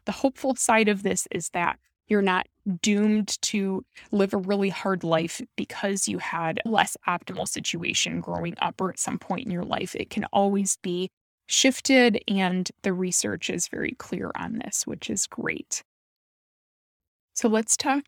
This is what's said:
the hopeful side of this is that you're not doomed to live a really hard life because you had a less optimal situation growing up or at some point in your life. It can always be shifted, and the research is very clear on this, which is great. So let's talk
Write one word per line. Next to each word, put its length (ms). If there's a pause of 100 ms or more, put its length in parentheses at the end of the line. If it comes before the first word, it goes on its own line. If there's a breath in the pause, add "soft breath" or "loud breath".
the 80
hopeful 440
side 340
of 140
this 280
is 200
that 280 (280)
you're 140
not 260 (340)
doomed 600
to 440 (260 loud breath)
live 220
a 40
really 320
hard 360
life 360 (140)
because 540
you 80
had 480
a 40
less 280 (100)
optimal 400
situation 720
growing 400
up 220
or 80
at 100
some 180
point 280
in 60
your 120
life. 320
It 140
can 240
always 480
be 280 (380)
shifted, 800
and 420 (120)
the 100
research 580
is 200
very 220
clear 440
on 300
this, 200
which 240
is 180
great. 540 (1500)
So 140
let's 300
talk 300